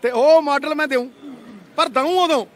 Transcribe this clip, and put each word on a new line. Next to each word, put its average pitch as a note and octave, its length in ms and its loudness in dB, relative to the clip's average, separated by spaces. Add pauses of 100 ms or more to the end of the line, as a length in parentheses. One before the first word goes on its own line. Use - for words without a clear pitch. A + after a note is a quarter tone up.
ਤੇ A#3+ 80 0
ਉਹ D4 300 4
ਮਾਡਲ C#4+ 340 -4
ਮੈਂ D4+ 120 -4
ਦਿਉਂ, B3+ 200 -2 (680)
ਪਰ E4 120 0
ਦਊਂ C#4 360 -2
ਉਦੋਂ D4 220 0 (100)